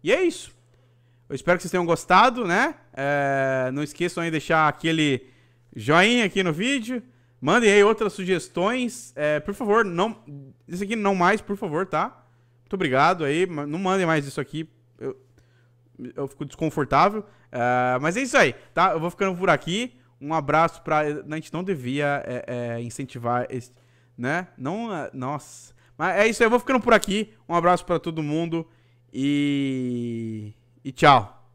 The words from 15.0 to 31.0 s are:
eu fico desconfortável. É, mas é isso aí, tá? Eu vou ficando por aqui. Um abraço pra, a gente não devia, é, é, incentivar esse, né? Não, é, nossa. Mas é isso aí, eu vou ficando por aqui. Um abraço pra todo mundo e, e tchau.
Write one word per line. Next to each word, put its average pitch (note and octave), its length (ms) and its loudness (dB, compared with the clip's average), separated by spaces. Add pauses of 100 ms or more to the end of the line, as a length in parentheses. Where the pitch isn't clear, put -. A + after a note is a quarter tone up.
eu C#3 120 -6
fico - 180 -12
desconfortável. D#3+ 760 0 (280)
É, B2 500 0
mas E3+ 160 -2
é C4 40 -2
isso C4+ 160 -2
aí, D3+ 160 4 (200)
tá? F3 200 4
Eu D#3+ 60 -2
vou E3+ 120 -4
ficando F#3+ 260 -2
por F3+ 120 0
aqui. F3+ 500 -2 (200)
Um D3 140 -6
abraço D#3 480 0
pra, D3+ 180 -2
a D3+ 360 -4
gente D#3+ 180 -12
não E3+ 100 -6
devia, C#3+ 600 -4
é, B2 220 -8
é, A#2+ 340 -6
incentivar A#2+ 680 -6
esse, B2 220 -10 (460)
né? D#3 300 -4 (100)
Não, G3+ 360 -6
é, C#3+ 200 -8
nossa. C3+ 600 -12 (260)
Mas E3+ 160 -2
é G#3 140 6
isso A3 120 0
aí, A3+ 60 6
eu - 20 4
vou A#3+ 100 4
ficando B3+ 200 2
por A#3 140 4
aqui. G#3 400 0 (140)
Um E3 60 -4
abraço E3+ 320 2
pra E3+ 140 0
todo D#3+ 240 -6
mundo E3 420 -4 (480)
e, B2 1400 -4 (280)
e C3 120 -10
tchau. C3 600 4